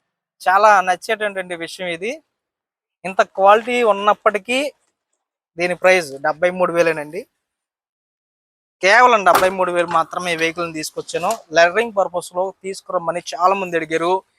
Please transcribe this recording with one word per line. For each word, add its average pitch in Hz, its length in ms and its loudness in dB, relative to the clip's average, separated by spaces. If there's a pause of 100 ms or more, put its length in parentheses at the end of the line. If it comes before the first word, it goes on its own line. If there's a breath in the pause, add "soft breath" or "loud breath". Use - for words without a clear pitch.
(460)
చాలా 202 260 6 (180)
నచ్చేటటువంటి 190 760 -6
విషయం 180 320 -10
ఇది. 214 160 -8 (960)
ఇంత 190 100 -6 (180)
క్వాలిటీ 220 400 4 (160)
ఉన్నప్పటికీ 208 640 -2 (1000)
దీని 180 240 -2
ప్రైస్ 185 260 4 (160)
డెబ్బై 156 240 0 (100)
మూడు 175 180 0
వేలేనండి. 160 440 0 (1600)
కేవలం 226 420 6
డెబ్బై 180 300 4
మూడు 180 180 -2
వేలు 170 220 0
మాత్రమే 170 380 -4
ఈ 160 60 -8
వెహికల్ని 165 380 -4
తీసుకొచ్చాను. 165 500 -8 (280)
లెర్నింగ్ 185 420 2
పర్పస్లో 180 440 -4 (220)
తీసుకురమ్మని 175 560 -6 (100)
చాలామంది 180 480 0
అడిగారు, 160 320 -2 (280)